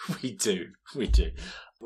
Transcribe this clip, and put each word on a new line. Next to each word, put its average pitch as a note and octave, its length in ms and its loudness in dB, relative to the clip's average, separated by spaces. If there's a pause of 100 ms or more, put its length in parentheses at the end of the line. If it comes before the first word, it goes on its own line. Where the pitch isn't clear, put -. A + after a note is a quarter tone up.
<laughs> - 160 -6
We B2+ 100 -4
do. F#2+ 340 0 (280)
We C#3+ 120 0
do. - 240 6 (540)